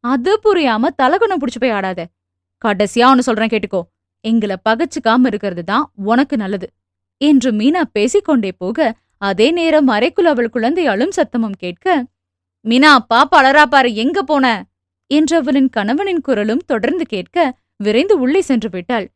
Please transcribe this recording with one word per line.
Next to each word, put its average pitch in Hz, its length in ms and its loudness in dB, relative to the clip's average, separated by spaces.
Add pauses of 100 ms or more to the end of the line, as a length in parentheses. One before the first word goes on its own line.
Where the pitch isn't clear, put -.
அது 254 280 -2 (120)
புரியாம 294 540 2
தலகுணம் 359 420 0
புடிச்சு 254 200 -6
போய் 247 100 0
ஆடாத. 190 320 -4 (600)
கடைசியா 208 440 0
ஒன்னு 262 180 4
சொல்றேன் 220 260 -2
கேட்டுக்கோ, 202 320 -4 (440)
எங்களை 214 300 -2 (140)
பகச்சுக்காம 247 560 0
இருக்கிறது 196 380 -4
தான் 220 220 -2 (200)
உனக்கு 254 320 0
நல்லது" 190 300 -6 (540)
என்று 269 300 2
மீனா 262 300 0 (100)
பேசிக்கொண்டே 226 600 0
போக, 226 440 -4 (220)
அதே 202 340 0
நேரம் 320 360 2
அறைக்குள் 254 380 0
அவள் 247 240 0
குழந்தை 269 380 -2
அழும் 285 280 -2
சத்தமும் 226 420 -4
கேட்க, 240 480 -4 (600)
"மீனா, 262 260 4 (180)
பாப்பா 277 280 4
அழறா 277 280 4
பாரு, 247 280 2
எங்க 269 300 -2
போன?" 262 440 0 (440)
என்று 311 260 2
அவளின் 269 320 2
கணவனின் 294 520 -2
குரலும் 220 440 -2
தொடர்ந்து 294 400 -2
கேட்க, 196 320 -8 (400)
விரைந்து 269 420 2
உள்ளே 262 220 0
சென்று 226 280 -2
விட்டாள். 185 460 -6